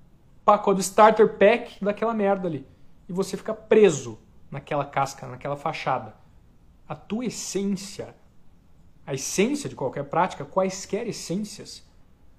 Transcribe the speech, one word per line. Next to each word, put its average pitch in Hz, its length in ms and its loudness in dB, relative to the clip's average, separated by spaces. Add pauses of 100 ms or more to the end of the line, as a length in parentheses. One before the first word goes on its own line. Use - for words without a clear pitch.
(440)
pacote, 208 320 6
do 190 60 0
starter 214 560 6
pack 214 460 4
daquela 208 300 -2
merda 196 320 0
ali. 151 220 -6 (400)
E 175 60 -10
você 185 240 -4
fica 214 160 -8
preso 160 680 4 (320)
naquela 143 320 -6
casca, 139 420 -4
naquela 135 300 -10
fachada. 139 580 -4 (720)
A - 60 -14
tua 226 320 -8
essência, - 880 -6 (920)
a 147 80 -8
essência 202 560 -2
de - 60 -14
qualquer 139 300 -6
prática, 156 380 -2
quaisquer 190 640 -4
essências, - 800 -8 (540)